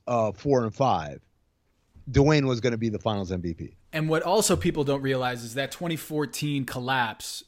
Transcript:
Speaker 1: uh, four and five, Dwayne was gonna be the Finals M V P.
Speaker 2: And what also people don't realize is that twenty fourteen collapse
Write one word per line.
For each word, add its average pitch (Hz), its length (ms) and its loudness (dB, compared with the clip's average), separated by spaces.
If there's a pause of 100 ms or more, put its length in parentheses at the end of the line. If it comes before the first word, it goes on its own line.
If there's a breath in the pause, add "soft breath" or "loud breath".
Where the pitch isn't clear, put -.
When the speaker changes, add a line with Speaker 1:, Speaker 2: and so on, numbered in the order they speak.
Speaker 1:
uh, 113 240 0
four 131 320 2
and 107 100 -2
five, 82 460 0 (920)
Dwayne 139 380 6
was 120 140 0
gonna 120 160 0
be 113 100 -2
the 104 120 -2
Finals 101 340 -2
M 87 80 -2
V 85 120 -4
P. - 220 -12 (160)
Speaker 2:
And 156 160 -2
what 160 160 0
also 196 320 4
people 156 300 0
don't 139 160 0
realize 127 420 -2
is 117 120 -10
that 135 160 -4
twenty 170 260 -4
fourteen 147 640 -4
collapse 123 840 -4